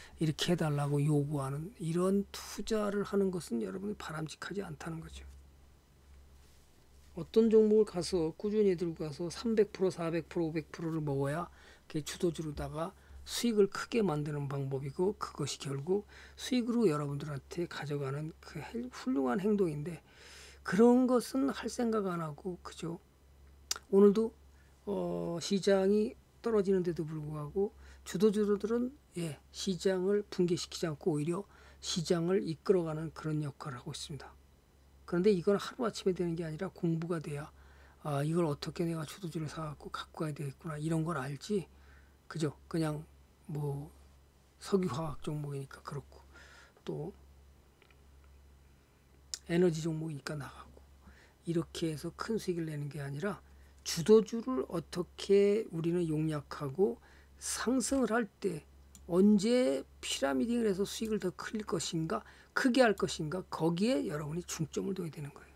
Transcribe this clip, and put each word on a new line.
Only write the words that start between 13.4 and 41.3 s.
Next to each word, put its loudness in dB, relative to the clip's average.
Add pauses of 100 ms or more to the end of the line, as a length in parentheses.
크게 -2
만드는 0
방법이고, -2
그것이 -6
결국 -2 (300)
수익으로 2
여러분들한테 -4
가져가는 -6
그 -14
헬-, -8
훌륭한 0
행동인데, 0 (600)
그런 6
것은 0
할 -6
생각 0
안 -2
하고, -8
그죠? -8 (920)
오늘도, 8 (540)
어, -2
시장이 4 (260)
떨어지는데도 2
불구하고 -4 (340)
주도주들은, 2 (220)
예, -6 (140)
시장을 0
붕괴시키지 0
않고 -2
오히려 -2 (360)
시장을 0
이끌어가는 0
그런 -4
역할을 -8
하고 -12
있습니다. -12 (720)
그런데 4
이건 4
하루아침에 -2
되는 -2
게 -4
아니라 -6
공부가 0
돼야, -8 (500)
"아, -2
이걸 2
어떻게 -4
내가 -4
주도주를 -8
사갖고 -10
갖고 -10
가야 -2
되겠구나." -8
이런 0
걸 -2
알지. -4 (600)